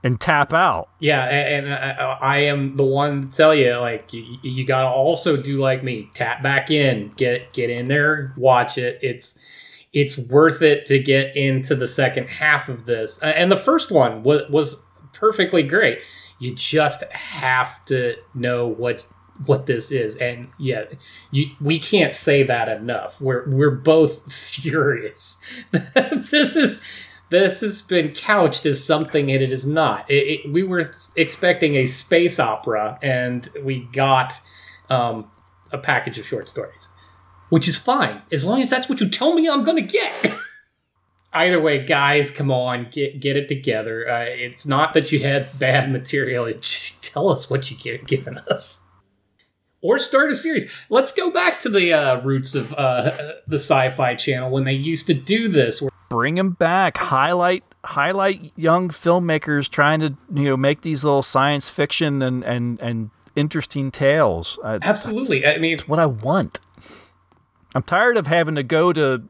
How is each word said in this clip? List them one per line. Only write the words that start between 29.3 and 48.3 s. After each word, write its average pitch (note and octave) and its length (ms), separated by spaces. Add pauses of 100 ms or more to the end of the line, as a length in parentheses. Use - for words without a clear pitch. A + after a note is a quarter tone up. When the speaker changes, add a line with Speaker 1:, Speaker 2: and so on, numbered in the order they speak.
Speaker 2:
and C3+ 120
it C3 80
is C3 140
not. C#3+ 440
It, C#3+ 360
it, C#3+ 60
we E3+ 120
were F3+ 180
s-, - 340
expecting E3 600
a C3+ 100
space F3 540
opera, A2 640
and B2 440 (160)
we C3+ 180 (100)
got, C3+ 480 (500)
um, A#2 400 (420)
a C#3 60
package B2 420
of G#2+ 60
short A2 240
stories, - 400 (600)
which D#3+ 180
is D#3+ 100
fine, G3 440 (100)
as C#3 140
long A#3+ 180
as B3+ 80
that's B3+ 180
what C4+ 100
you G3+ 100
tell D#4 260
me E4 120
I'm C#4 160
gonna D#4+ 180
get. - 540 (480)
<laughs> - 500
Either F3 280
way, C#3+ 240
guys, C#3+ 460
come C#3 180
on, B2 420
get, C#3 280
get C3+ 180
it C3+ 100
together. A2+ 640
Uh, A#2+ 180
it's B2 380
not D3 300
that D3+ 160
you D3+ 80
had C#3 280 (120)
bad C3+ 320
material. B2+ 540
It's - 240
just - 440
tell G3 160
us C#3 200
what C3 200
you - 80
get, A#2+ 300
given C3 320 (100)